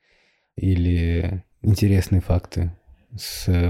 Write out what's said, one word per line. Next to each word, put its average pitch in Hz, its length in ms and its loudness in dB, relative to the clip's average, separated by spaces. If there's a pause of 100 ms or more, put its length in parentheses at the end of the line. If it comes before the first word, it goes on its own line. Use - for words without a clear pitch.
(560)
или 87 880 0 (180)
интересные 98 580 2
факты 87 520 -2 (440)
с - 300 -10 (240)